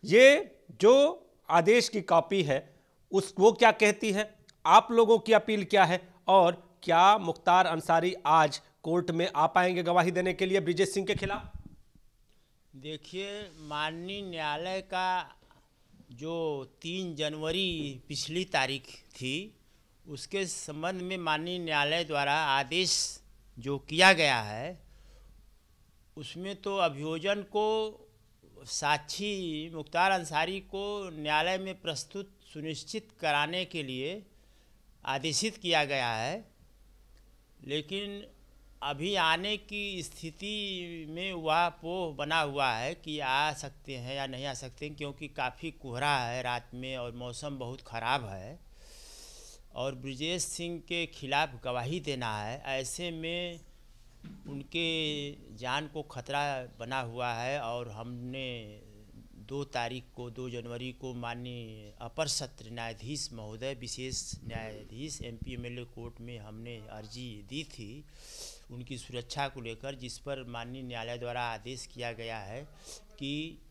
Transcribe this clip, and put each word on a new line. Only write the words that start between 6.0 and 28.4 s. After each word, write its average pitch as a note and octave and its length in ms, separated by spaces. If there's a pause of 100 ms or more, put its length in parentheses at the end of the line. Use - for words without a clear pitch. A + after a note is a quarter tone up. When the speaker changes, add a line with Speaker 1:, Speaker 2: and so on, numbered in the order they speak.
Speaker 1:
और F3+ 540
क्या F3+ 360
मुख्तार F3+ 480
अंसारी E3 480 (120)
आज D#3 340 (220)
कोर्ट F3 280
में E3+ 260
आ D3+ 100
पाएंगे F3+ 360
गवाही F3 280
देने F3+ 220
के F#3 140
लिए F#3+ 140
ब्रिजेश F3 320
सिंह G3 140
के G#3 80
खिलाफ? G3 380 (1200)
Speaker 2:
देखिए, F#3 840
माननीय D#3+ 640
न्यायालय E3+ 580
का F#3 560 (760)
जो D3+ 520 (180)
तीन F3 320
जनवरी D#3 960
पिछली D#3 360
तारीख C3+ 440 (240)
थी, D3+ 420 (540)
उसके F#3+ 380
संबंध E3 560
में F#3 140
माननीय E3+ 420
न्यायालय D#3 460
द्वारा C#3+ 280
आदेश D3 880 (380)
जो C3+ 200
किया F3 340
गया D3 280
है, A2+ 380 (1400)
उसमें F3+ 400
तो G3 200
अभियोजन E3 680
को, G#3 240 (960)